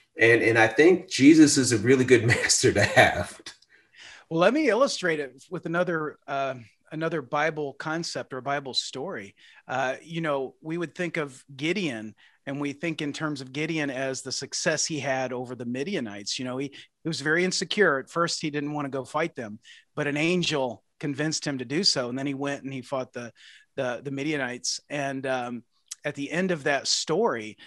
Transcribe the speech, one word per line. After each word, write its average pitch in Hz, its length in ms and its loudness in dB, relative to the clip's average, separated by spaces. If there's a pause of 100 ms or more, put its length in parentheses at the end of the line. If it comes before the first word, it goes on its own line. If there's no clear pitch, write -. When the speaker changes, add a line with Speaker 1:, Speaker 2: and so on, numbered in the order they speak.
(200)
Speaker 1:
And, 113 220 8
and 113 160 4
I 110 100 8
think - 400 6
Jesus 147 480 10
is 123 160 2
a 110 60 4
really 127 260 4
good 117 220 6
<laughs> - 0 -
master - 480 4
to 101 100 2
have. - 560 2 (920)
Speaker 2:
Well, 165 80 0
let 208 140 6
me 302 160 4
illustrate 185 500 2
it 135 300 -12
with 180 160 -10
another, 165 500 -2 (100)
uh, 139 280 -4 (360)
another 160 300 -4
Bible 147 540 -2
concept 156 580 -6
or 131 80 -8
Bible 139 320 -4
story. 127 600 -8 (340)
Uh, 131 340 -2
you 165 200 -8
know, 139 400 -2
we 160 160 -8
would 165 160 -6
think 170 240 -4
of 143 260 -8 (100)
Gideon, 135 600 -4 (320)
and 139 120 -6
we 143 140 -4
think 160 300 -6
in 143 100 -2
terms 151 300 -4
of 131 100 -14
Gideon 151 380 -2
as 135 320 -4
the 127 100 -10
success - 540 -2
he 156 120 -6
had 131 360 -2
over 123 200 -8
the 120 120 -10
Midianites. 123 720 -6
You 127 80 -6
know, 127 100 -6
he, 139 120 -4
he - 420 -12
was 135 100 -6
very 156 240 2
insecure. 180 540 2
At 131 100 -8
first, 165 320 -2
he 160 80 -4
didn't 147 240 -4
wanna 147 160 -4
go 131 160 -6
fight 165 320 -4
them, 107 220 -10 (360)
but 147 120 -2
an 143 100 -2
angel 151 640 0 (160)
convinced 151 480 -4
him 139 120 -4
to 123 80 -8
do 151 180 -2
so. 123 240 0
And 127 100 -6
then 135 80 -4
he 143 60 -2
went 139 320 -6
and 135 80 -8
he 131 80 -8
fought 127 320 -8
the, 120 220 -12 (420)
the, 123 260 -4
the 139 80 -10
Midianites. 139 800 -4
And, 139 380 -6
um, 123 360 -4 (440)
at 143 80 -4
the 139 160 -8
end 180 220 0
of 147 120 -4
that 139 220 0
story, 147 800 -2